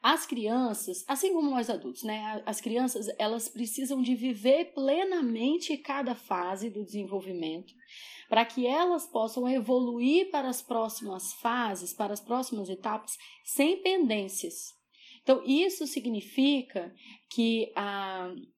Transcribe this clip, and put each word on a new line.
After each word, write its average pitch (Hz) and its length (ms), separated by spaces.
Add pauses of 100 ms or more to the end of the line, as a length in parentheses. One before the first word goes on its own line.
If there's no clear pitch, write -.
as 311 240
crianças, 226 800
assim 277 260
como 311 180
nós 240 180
adultos, - 340
né, 214 180
a-, 214 300
as 214 100
crianças, 240 460 (120)
elas 220 300
precisam 262 540
de 247 120
viver 254 600
plenamente 294 1000
cada 269 380
fase 190 560
do 202 140
desenvolvimento 185 880 (560)
para 226 160
que 247 220
elas 330 400
possam 233 420
evoluir 254 840
para 277 180
as 254 140
próximas 220 720
fases, 214 580
para 208 220
as 202 60
próximas 240 500
etapas, 214 420 (320)
sem 349 380
pendências. 214 840 (540)
Então, 262 220
isso 311 420
significa 240 1080 (360)
que 226 460
a 190 560 (260)